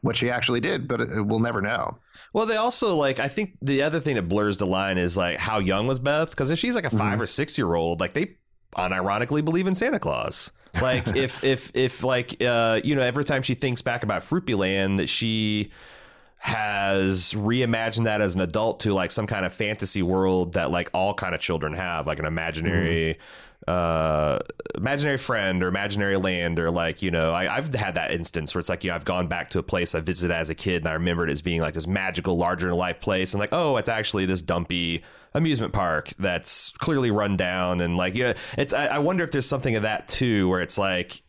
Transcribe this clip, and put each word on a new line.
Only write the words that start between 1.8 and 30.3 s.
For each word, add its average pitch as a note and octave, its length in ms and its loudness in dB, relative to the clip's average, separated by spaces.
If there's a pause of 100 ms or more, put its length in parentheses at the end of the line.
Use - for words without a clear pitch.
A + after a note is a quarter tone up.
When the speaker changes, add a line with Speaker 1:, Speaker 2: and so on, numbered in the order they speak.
Speaker 2:
Well, A3 100 2
they A3 120 0
also, A3+ 400 0
like, C#3 220 2
I C3+ 100 0
think G3+ 340 -4
the C3+ 180 2
other D3+ 180 2
thing D3 180 0
that F2+ 120 0
blurs G2+ 300 2
the G2+ 80 0
line F#2+ 320 2
is, F2 180 2
like, F2 220 0
how G#2+ 200 0
young G2 280 2
was C3 140 0
Beth? D3 360 0
'Cause C3+ 140 0
if D#3+ 80 0
she's, A#3+ 160 0
like, G#3+ 100 -2
a C3+ 60 -2
five G#2 240 0
Speaker 1:
Mm-hmm. A2 80 0
Speaker 2:
or G#2 60 -2
six-year-old, E2+ 720 0
like, F2+ 120 -2
they F3 240 -4 (400)
unironically G2 680 0
believe E3 240 2
in F#3+ 80 2
Santa A#3+ 260 0
Claus. - 520 -4 (300)
Like, B2+ 260 2
Speaker 1:
<laughs> G2+ 80 0
Speaker 2:
if, C3 260 -2
if, C3+ 320 0
if, B2+ 280 0
like, B2+ 400 0
uh, A2+ 420 4
you D3 100 2
know, C3+ 80 2
every B2+ 220 0
time C#3 160 0
she B2+ 140 0
thinks B2 260 -2
back A#2+ 220 -2
about G#2 200 0
Fruppy D#3 320 0
Land, G2 440 2
that E2+ 100 2
she A2 640 0 (680)
has G2 920 0
reimagined A2+ 720 2
that G#2+ 160 2
as F#2+ 140 2
an F#2+ 80 2
adult G#2+ 380 0
to, G#2 120 2
like, F#2 180 2
some G#2+ 160 0
kind G2 200 -2
of G2 80 -4
fantasy G#2 480 -2
world F#2 520 2
that, E2 160 2
like, F2 220 0
all F#2+ 220 0
kind F2+ 200 -4
of D2+ 60 -4
children D#2 320 -2
have, E2+ 340 -4
like, D2+ 120 -2
an D2+ 80 -4
imaginary, E2 880 0 (520)
Speaker 1:
Mm-hmm. - 40 -2
Speaker 2:
uh, D#2+ 680 2 (380)
imaginary C#3 400 0
friend G2 460 0
or F2+ 60 2
imaginary G2+ 500 0
land, F2 400 0
or, E2 120 2
like, E2 300 0
you F#2 100 0
know, E2 220 2
I, F#2 240 0
I've C#3+ 180 -4
had G#2 200 -2
that E2 160 -2
instance E2 440 -4
where F2+ 60 0
it's D#2+ 80 -4
like, F2+ 160 -4
you F2+ 60 0
know, F2 60 0
I've E2 100 -6
gone F2+ 200 0
back E2+ 240 -4
to - 80 0
a E2 40 -2
place F2 320 -2
I D#2+ 60 0
visited F2 360 0